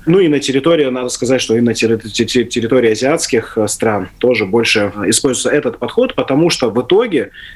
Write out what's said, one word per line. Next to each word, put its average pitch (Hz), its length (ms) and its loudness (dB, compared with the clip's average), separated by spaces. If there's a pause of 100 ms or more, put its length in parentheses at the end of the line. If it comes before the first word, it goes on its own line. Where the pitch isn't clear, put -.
Ну 170 140 4
и 185 100 4
на 147 100 2
территории, 139 520 0
надо 127 180 -4
сказать, 123 320 0
что 113 160 0
и 117 60 2
на 117 100 2
терри-, 110 240 0
те-, 107 300 -4
те-, 120 180 0
территории 117 460 2
азиатских, 123 640 -2
э, 107 120 0
стран 104 500 -2
тоже 120 260 2
больше, 104 500 0
э, 101 140 -6
используется 123 400 0
этот 131 300 -2
подход, 226 360 -2
потому 143 360 0
что - 180 0
в 104 140 -2
итоге, 180 480 0 (240)